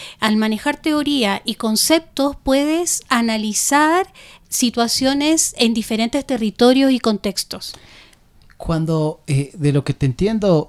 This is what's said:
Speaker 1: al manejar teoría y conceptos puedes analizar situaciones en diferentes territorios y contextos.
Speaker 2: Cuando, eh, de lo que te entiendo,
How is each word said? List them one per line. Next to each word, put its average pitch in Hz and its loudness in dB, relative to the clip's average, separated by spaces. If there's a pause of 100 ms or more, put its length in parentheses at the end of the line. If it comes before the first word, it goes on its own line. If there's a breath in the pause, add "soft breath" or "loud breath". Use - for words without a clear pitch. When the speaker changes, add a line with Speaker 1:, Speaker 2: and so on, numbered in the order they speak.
(180 loud breath)
Speaker 1:
al 214 2
manejar 220 -2
teoría 285 -2
y 220 -6
conceptos 277 0
puedes 302 0
analizar 240 0 (360 loud breath)
situaciones 269 0
en 233 2
diferentes 233 -2
territorios 254 4
y 247 2
contextos. - -4 (840 loud breath)
Speaker 2:
Cuando, 160 -2
eh, 139 -2
de 147 0
lo 139 0
que 139 -2
te - -2
entiendo, 185 2